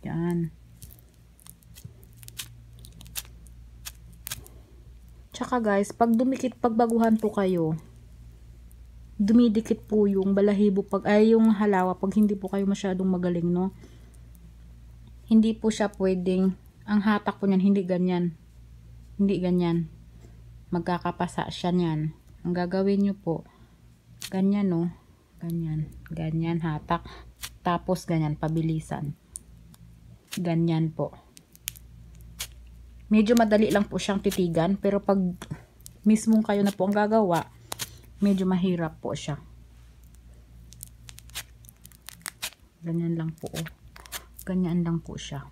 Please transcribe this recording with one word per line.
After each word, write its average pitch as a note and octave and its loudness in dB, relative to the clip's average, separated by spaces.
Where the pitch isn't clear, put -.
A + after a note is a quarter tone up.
Yan. E3+ -2
Tsaka A#3+ -2
guys, G3+ 0
pag A#3 2
dumikit, B3+ 0
pagbaguhan A3+ 4
po G#3+ -2
kayo, F3 0
dumidikit A3+ 4
po G#3 2
yung G3 2
balahibo G3+ 4
pag, F#3+ -4
ay A3 6
yung A3 6
halawa F#3+ 2
pag G3 -2
hindi G#3 2
po F#3+ -8
kayo G3+ -2
masyadong F#3+ -2
magaling, F3 0
no? F3+ 0
Hindi A3 4
po A3 -2
siya G3+ -2
pwedeng, F#3 0
ang G#3 2
hatak G#3 0
po G3+ -2
niyan, F#3+ 2
hindi G3+ 2
ganyan. F3+ 0
Hindi G3 2
ganyan. F3 0
Magkakapasa F3 -4
siya - -4
niyan. D#3+ 0
Ang F3 -4
gagawin F#3+ 0
nyo G3 0
po, - -6
ganyan, G3 0
no? E3+ 0
Ganyan. D#3+ -6
Ganyan, E3 -4
hatak. D#3+ -4
Tapos F3+ -2
ganyan, D#3 0
pabilisan. D#3+ -4
Ganyan E3 0
po. - -6
Medyo G#3+ 4
madali G#3+ 4
lang G3+ 2
po F#3 -4
siyang G3 -2
titigan, F3+ 0
pero G3 0
pag G3 2
mismong A3 4
kayo G3+ 2
na G3+ 2
po F#3 -2
ang G3+ 0
gagawa, G#3 2
medyo F#3+ 2
mahirap F3+ -2
po - -6
siya. - -8
Ganyan E3+ -2
lang D#3+ -6
po, - -12
oh. D#3+ -8
Ganyan F3+ 0
lang E3 -2
po - -14
siya. C3+ -12